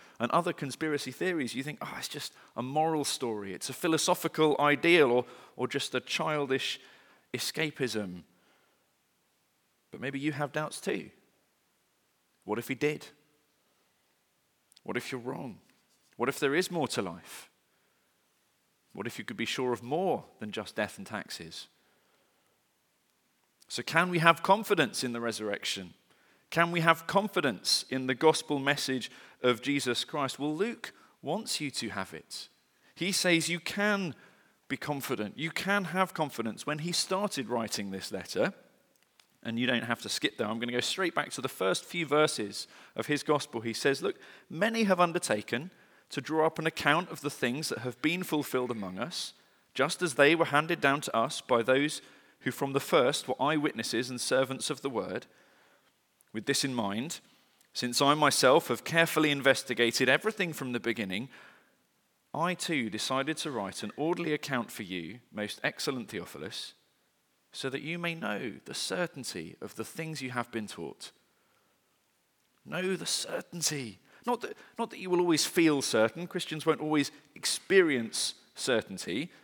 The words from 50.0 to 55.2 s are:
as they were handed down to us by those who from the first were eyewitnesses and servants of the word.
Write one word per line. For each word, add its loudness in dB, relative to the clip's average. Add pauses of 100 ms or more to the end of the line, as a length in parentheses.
as -2
they 8
were 4
handed 2
down 4
to -4
us 2
by 4
those 2 (380)
who -2
from -2
the 2
first 4
were -2
eyewitnesses 0
and -8
servants 0
of -6
the -2
word. -4 (1080)